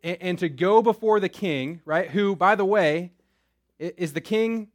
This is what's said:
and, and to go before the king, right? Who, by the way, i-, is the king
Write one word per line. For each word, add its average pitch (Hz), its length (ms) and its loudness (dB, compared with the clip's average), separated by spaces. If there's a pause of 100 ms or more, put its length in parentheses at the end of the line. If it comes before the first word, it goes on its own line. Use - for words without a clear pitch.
and, 170 180 -6
and 180 180 -4
to 175 100 -2
go 185 340 4
before 220 360 2
the 185 120 0
king, 156 540 -4
right? 160 260 -2
Who, 196 260 0
by 196 180 4
the 202 100 0
way, 180 480 0 (680)
i-, 170 160 -10
is 170 160 -6
the 160 80 -6
king 220 540 -2